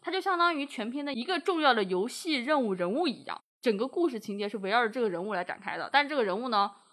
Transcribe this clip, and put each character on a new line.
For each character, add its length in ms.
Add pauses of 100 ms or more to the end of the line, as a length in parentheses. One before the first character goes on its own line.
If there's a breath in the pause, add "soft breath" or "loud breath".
他 100
就 100
相 180
当 180
于 80
全 240
片 160
的 80
一 120
个 160
重 200
要 140
的 100
游 220
戏 300
任 260
务 100
人 180
物 180
一 160
样， 140 (220)
整 160
个 100
故 220
事 100
情 200
节 100
是 100
围 120
绕 120
着 60
这 120
个 100
人 120
物 120
来 80
展 180
开 160
的， 160
但 160
这 60
个 100
人 160
物 80
呢， 220 (220 soft breath)